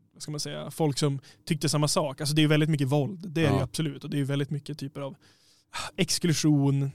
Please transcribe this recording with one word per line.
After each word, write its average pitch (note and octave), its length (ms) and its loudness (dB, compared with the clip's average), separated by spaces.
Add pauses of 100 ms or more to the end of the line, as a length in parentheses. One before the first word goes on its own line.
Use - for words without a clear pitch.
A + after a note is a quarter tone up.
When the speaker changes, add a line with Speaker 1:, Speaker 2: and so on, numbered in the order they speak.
(140)
Speaker 1:
vad - 80 -20
ska - 100 -12
man D3+ 80 -8
säga, D3+ 320 -10
folk D3+ 260 0
som C#3 220 0 (280)
tyckte E3+ 220 0
samma D3+ 180 2
sak. D3 340 -2
Alltså, D3 140 -2
det D#3 40 4
är D#3 40 8
ju D3+ 60 6
väldigt D3+ 200 4
mycket D3 180 2
våld. D3+ 320 0 (100)
Det D#3 120 -2
är D#3+ 40 4
det C#3 80 6
ju C3+ 40 4
Speaker 2:
Ja. C3+ 60 0
Speaker 1:
absolut. C#3 400 -6
Och D3 60 -10
det D3+ 80 -4
är - 20 0
ju C#3 60 0
väldigt C#3 240 -2
mycket D3 300 -8
typer C3+ 220 -10
av C#3 140 -10 (840)
exklusion. C#3+ 960 2